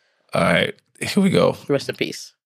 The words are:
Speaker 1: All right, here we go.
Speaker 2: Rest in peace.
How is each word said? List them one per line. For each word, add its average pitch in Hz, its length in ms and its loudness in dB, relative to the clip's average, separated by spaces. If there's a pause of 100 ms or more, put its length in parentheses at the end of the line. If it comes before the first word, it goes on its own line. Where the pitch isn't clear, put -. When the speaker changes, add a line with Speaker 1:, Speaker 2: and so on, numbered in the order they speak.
(340)
Speaker 1:
All 85 80 2
right, 90 320 2 (260)
here - 220 -2
we 190 80 2
go. 90 260 2 (120)
Speaker 2:
Rest 139 200 -2
in - 80 -6
peace. - 380 -8 (120)